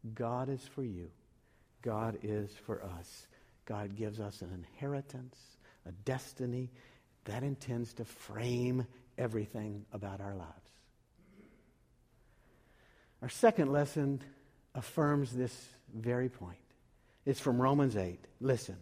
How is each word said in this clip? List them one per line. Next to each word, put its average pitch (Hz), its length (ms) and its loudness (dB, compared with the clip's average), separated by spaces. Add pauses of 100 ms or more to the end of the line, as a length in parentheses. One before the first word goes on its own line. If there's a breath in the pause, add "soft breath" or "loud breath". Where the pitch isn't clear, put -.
(140)
God 123 360 0
is 131 100 -2 (140)
for 135 100 -4
you. 87 260 -6 (680 soft breath)
God 110 420 0
is 104 280 -2 (160)
for 101 180 -4
us. 87 420 -10 (380 soft breath)
God 104 320 -6
gives 107 240 -4
us 101 220 -6
an 92 100 -8
inheritance, 131 880 -8 (480 loud breath)
a - 60 -10
destiny 123 760 -4 (540 loud breath)
that 113 180 -4
intends 120 520 -2
to 117 100 -6
frame 123 840 0 (300 loud breath)
everything 107 760 -2
about 98 280 -6
our 98 140 -4
lives. 85 160 -8 (2750 soft breath)
Our 131 80 -4
second 185 420 6
lesson 143 500 2 (520 loud breath)
affirms 143 600 2
this 123 340 -2 (260)
very 123 340 0
point. 90 300 -10 (680 soft breath)
It's 139 160 2
from 123 220 4
Romans 135 340 6
eight. 90 300 -2 (140)
Listen. 120 420 2